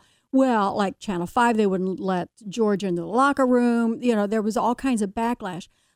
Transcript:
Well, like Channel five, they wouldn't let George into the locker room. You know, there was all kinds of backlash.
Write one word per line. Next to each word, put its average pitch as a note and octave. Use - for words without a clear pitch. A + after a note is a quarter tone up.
Well, A#3+
like G3
Channel F3+
five, A#3+
they G#3+
wouldn't F#3
let F#3
George G#3
into F3
the E3
locker C4+
room. A#3+
You A#3+
know, G#3
there G#3+
was G#3
all A#3
kinds B3
of G3
backlash. A3